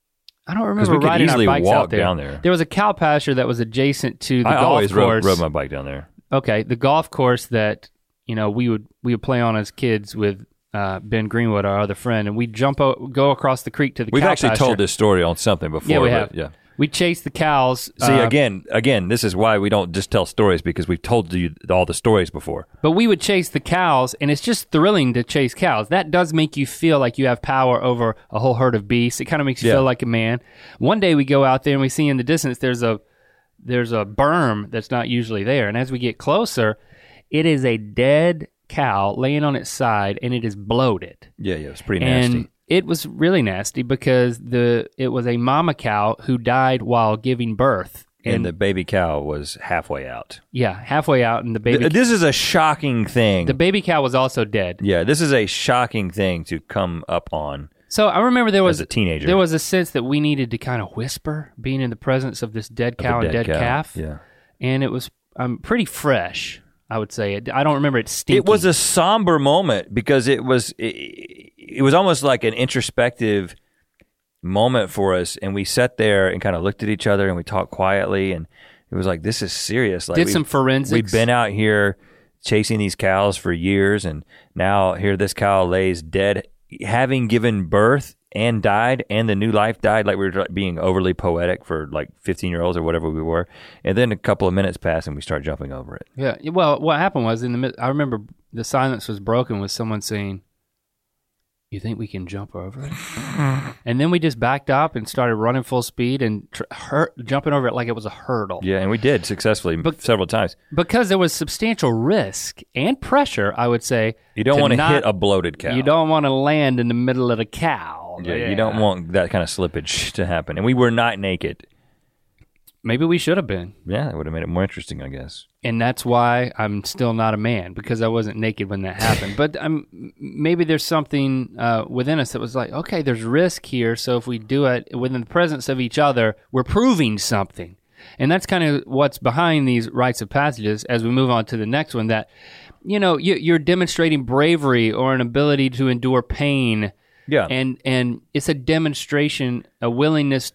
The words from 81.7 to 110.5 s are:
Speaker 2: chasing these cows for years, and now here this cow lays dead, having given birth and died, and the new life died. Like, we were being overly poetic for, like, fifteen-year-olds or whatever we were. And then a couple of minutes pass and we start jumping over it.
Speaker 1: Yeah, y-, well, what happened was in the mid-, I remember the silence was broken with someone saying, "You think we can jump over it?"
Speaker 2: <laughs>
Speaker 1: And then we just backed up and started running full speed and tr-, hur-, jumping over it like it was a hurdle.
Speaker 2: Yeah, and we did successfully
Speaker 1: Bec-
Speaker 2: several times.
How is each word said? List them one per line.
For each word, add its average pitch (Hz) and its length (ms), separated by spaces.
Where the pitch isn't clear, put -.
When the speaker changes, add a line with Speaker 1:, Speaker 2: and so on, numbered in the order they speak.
Speaker 2:
chasing 107 340
these 101 180
cows 98 420
for 92 160
years, 98 520
and 76 180
now 95 420
here 98 200
this 95 180
cow 98 300
lays 90 380
dead, 95 420
having 123 460
given 107 400
birth 113 480
and 113 260
died, 117 480
and 110 200
the 104 60
new 107 160
life 107 280
died. 107 260
Like, 101 120
we 98 120
were 92 220
being 90 260
overly 92 360
poetic 87 500
for, 78 280
like, 76 180
fifteen-year-olds 87 580
or 82 60
whatever 82 260
we 78 120
were. 82 260
And 95 140
then 120 140
a 101 60
couple 104 300
of 90 60
minutes 95 220
pass 82 320
and 73 80
we 71 60
start 73 220
jumping 71 280
over 65 240
it. - 120
Speaker 1:
Yeah, 131 260
y-, 151 60
well, 160 320
what 151 180
happened 170 260
was 113 180
in 123 100
the 120 60
mid-, 131 200
I 120 80
remember 135 320
the 113 140
silence 131 420
was 104 140
broken 113 380
with 98 120
someone 110 300
saying, 98 400
"You 101 100
think 107 200
we 110 80
can 95 200
jump 98 280
over 104 300
it?" 147 120
Speaker 2:
<laughs> - 760
Speaker 1:
And 120 140
then 160 120
we 175 80
just 147 200
backed 127 300
up 139 260
and 107 140
started 123 260
running 117 280
full 123 200
speed 127 380
and 107 320
tr-, - 180
hur-, - 400
jumping 139 260
over 139 160
it 117 60
like 120 160
it 117 60
was 107 100
a 104 40
hurdle. 104 540
Speaker 2:
Yeah, 95 160
and 95 100
we 113 80
did 117 280
successfully 101 500
Speaker 1:
Bec- 151 260
Speaker 2:
several 107 240
times. 104 300